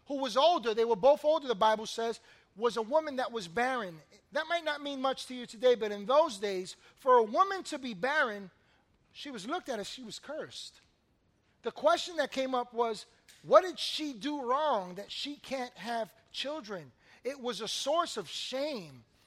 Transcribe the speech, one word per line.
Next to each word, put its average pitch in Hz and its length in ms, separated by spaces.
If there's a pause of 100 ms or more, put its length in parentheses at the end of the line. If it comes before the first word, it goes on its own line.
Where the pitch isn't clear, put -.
who 285 100
was 262 200
older, 285 380
they 226 100
were 233 120
both 269 280
older, 302 240
the 233 60
Bible 220 320
says, 226 340 (360)
was 220 200
a 226 60
woman 285 340
that 247 160
was 208 160
barren. 226 480 (360)
That 294 160
might 339 160
not 294 180
mean 277 180
much 262 260
to 254 80
you 247 120
today, 247 280
but 208 180
in 202 120
those 262 340
days, 190 380 (220)
for 254 200
a 233 40
woman 359 420
to 302 140
be 254 160
barren, 214 560 (600)
she - 180
was 208 160
looked 339 220
at 233 100
as 196 100
she - 140
was 220 160
cursed. - 600 (840)
The 233 80
question 330 460
that 277 140
came 262 240
up 247 200
was, 226 320 (360)
what 262 220
did 339 140
she 302 340
do 269 300
wrong 240 540
that 202 140
she 285 260
can't 247 400
have 220 360 (200)
children? 208 600 (320)
It 277 160
was 226 200
a 214 80
source 320 480
of 180 120
shame. 226 760 (220)